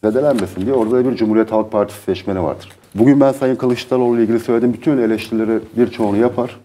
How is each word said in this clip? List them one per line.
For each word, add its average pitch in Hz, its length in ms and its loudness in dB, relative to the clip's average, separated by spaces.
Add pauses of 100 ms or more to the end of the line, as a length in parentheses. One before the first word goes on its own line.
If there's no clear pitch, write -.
zedelenmesin 107 600 0
diye 131 80 -2
orada 123 380 0
bir 120 40 -2
Cumhuriyet 110 360 0
Halk 110 200 -2
Partisi 104 300 -2
seçmeni 92 420 -4
vardır. - 260 -6 (260)
Bugün 135 240 6
ben 135 120 6
Sayın 131 240 0
Kılıçdaroğlu 123 600 0
ile 117 80 2
ilgili 113 160 0
söylediğim 117 340 0
bütün 139 240 -2
eleştirileri 110 640 -2 (180)
birçoğunu 113 400 0
yapar. 120 480 -2